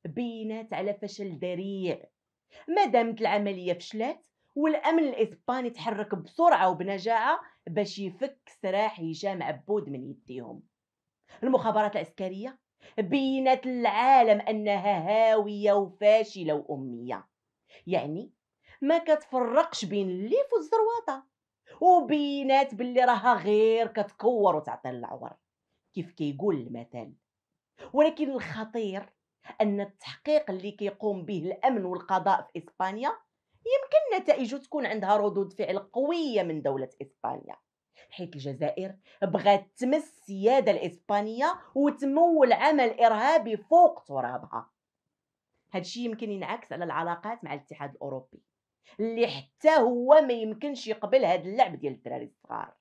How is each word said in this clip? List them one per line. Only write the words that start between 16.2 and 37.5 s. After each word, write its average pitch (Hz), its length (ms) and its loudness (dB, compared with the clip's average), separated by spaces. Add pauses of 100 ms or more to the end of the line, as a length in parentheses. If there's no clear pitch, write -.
وأمية، 123 720 -8 (580)
يعني 160 460 -4 (480)
ما 311 180 2
كتفرقش 302 840 0
بين 190 260 -2
الليف 262 420 -2
والزرواطة، 440 720 -2 (540)
وبينات 277 960 2
باللي 247 300 0
راها 240 300 4
غير 220 520 2
كتكور 208 680 0
وتعطي 127 340 -8
العور 117 420 -12 (600)
كيف 170 180 -10
كيقول 156 420 -4
المثل. 120 580 -12 (800)
ولكن 302 380 2
الخطير 220 840 -8 (480)
أن 202 200 0
التحقيق 294 720 -4
اللي 185 200 -8
كيقوم 202 540 -6
به 190 140 -6
الأمن 190 460 -2
والقضاء 180 580 -2
في - 160 -14
إسبانيا 196 500 -6 (500)
يمكن 539 640 0
نتائجه 269 340 0
تكون 269 300 -6
عندها 202 300 0
ردود 202 360 0
فعل 196 260 -4
قوية 269 640 -2
من 156 200 -6
دولة 135 260 -4 (140)
إسبانيا، - 540 -12 (540)